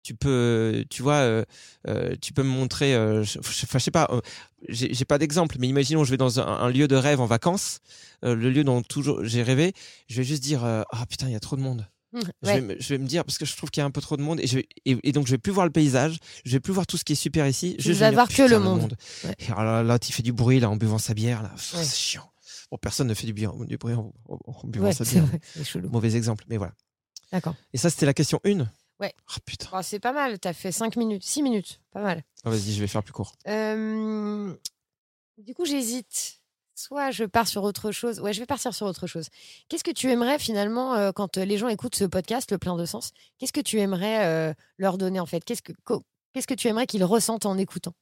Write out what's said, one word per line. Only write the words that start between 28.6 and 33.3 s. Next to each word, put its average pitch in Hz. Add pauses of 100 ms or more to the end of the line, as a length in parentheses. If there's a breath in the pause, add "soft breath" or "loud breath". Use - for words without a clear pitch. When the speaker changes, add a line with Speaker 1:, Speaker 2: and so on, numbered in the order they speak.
Speaker 2:
Ouais. 202 (160)
Speaker 1:
Oh, -
putain. -
Speaker 2:
Bon, 185
c'est 202
pas 240
mal, 269
t'as 185
fait 175
cinq 226
minutes, 220
six -
minutes, 233 (140)
pas 196
mal. 180 (220)
Speaker 1:
Ah, 113
vas-y, 110
je 104
vais 101
faire 107
plus -
court. - (160)